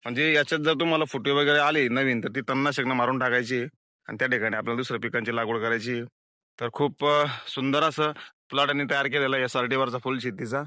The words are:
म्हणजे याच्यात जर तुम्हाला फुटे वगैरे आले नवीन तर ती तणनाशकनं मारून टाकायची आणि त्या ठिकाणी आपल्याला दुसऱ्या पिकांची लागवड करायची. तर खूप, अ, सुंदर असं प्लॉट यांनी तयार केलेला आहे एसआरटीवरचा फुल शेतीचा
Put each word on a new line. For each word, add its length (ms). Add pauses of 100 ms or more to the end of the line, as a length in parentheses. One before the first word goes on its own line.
म्हणजे 300
याच्यात 260
जर 140
तुम्हाला 320
फुटे 260
वगैरे 280
आले 280
नवीन 360
तर 60
ती 120
तणनाशकनं 540
मारून 240
टाकायची 440 (440)
आणि 120
त्या 80
ठिकाणी 280
आपल्याला 220
दुसऱ्या 220
पिकांची 360
लागवड 240
करायची. 440 (560)
तर 140
खूप, 320
अ, 200 (220)
सुंदर 360
असं 280 (380)
प्लॉट 180
यांनी 160
तयार 220
केलेला 300
आहे 100
एसआरटीवरचा 520
फुल 220
शेतीचा 480